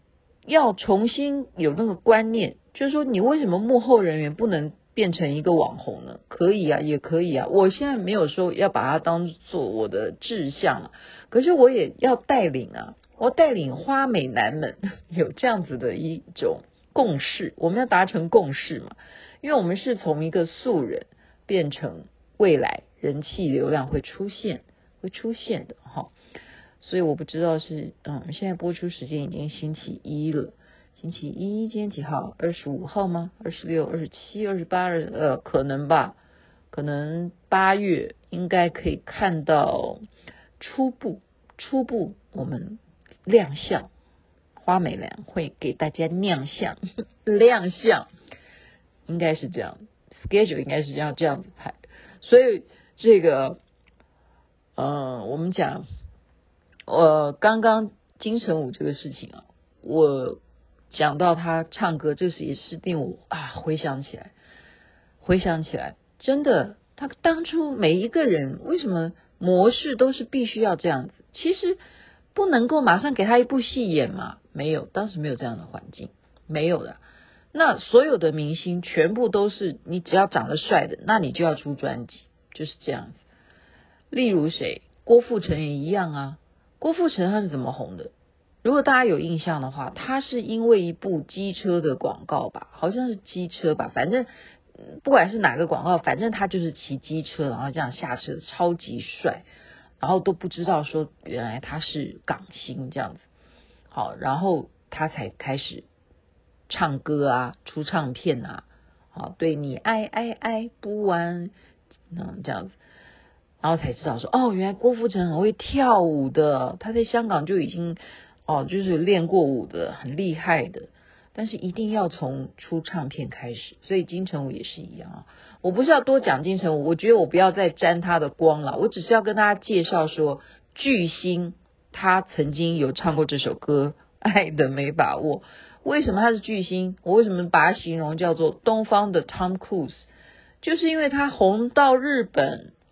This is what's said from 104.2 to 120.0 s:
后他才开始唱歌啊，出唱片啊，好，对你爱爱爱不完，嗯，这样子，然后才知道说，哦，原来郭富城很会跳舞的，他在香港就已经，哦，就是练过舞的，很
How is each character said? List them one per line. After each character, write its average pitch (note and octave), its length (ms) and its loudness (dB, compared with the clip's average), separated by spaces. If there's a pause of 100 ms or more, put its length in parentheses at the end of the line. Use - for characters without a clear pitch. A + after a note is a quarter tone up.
后 F3+ 320 0 (220)
他 D#3 160 -4
才 A#2 220 -10
开 - 280 -8
始 - 260 -10 (840)
唱 D3 300 -2
歌 C#3+ 300 0
啊， B2 260 -2 (100)
出 - 180 -8
唱 D#3 300 -4
片 D3 320 -4
啊， - 180 -14 (460)
好， - 300 -12
对 D#3+ 160 0
你 C#3+ 200 -6
爱 A3 300 -2
爱 A#3 260 -6
爱 A3+ 380 -6 (100)
不 G#3 220 -6
完， F3 480 -2 (640)
嗯， - 320 -10
这 - 80 -8
样 G2+ 160 -8
子， F#3+ 60 -20 (880)
然 D#3 100 2
后 E3 100 0
才 - 120 -4
知 - 120 -10
道 A#2+ 140 -4
说， - 120 -10
哦， B3 220 2
原 F#3 140 -2
来 G3 60 -4
郭 A#3 200 2
富 A3+ 140 -2
城 F#3 220 -2
很 D#3+ 100 0
会 G#3+ 140 4
跳 B3 480 2
舞 D3 280 2
的， C#3+ 500 2
他 G#3+ 120 -8
在 A#3 120 2
香 A3+ 240 -2
港 D#3+ 180 0
就 F#3+ 120 0
已 D3+ 100 -2
经， E3+ 300 -6 (480)
哦， D3 200 0
就 G3 180 -4
是 F#3 140 2
练 F3 300 4
过 F3+ 140 6
舞 C3+ 240 0
的， - 280 -6
很 C#3+ 220 -10